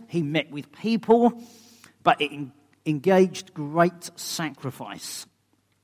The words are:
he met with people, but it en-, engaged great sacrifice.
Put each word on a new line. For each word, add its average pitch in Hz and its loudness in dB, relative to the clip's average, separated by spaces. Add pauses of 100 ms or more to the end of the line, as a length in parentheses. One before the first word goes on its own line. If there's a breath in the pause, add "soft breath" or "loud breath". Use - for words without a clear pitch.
he 170 -4
met 147 -2
with 143 -12
people, 233 2 (640 loud breath)
but - 4
it 147 -2
en-, 143 -10 (340)
engaged 175 2
great 165 -2
sacrifice. - -12 (580)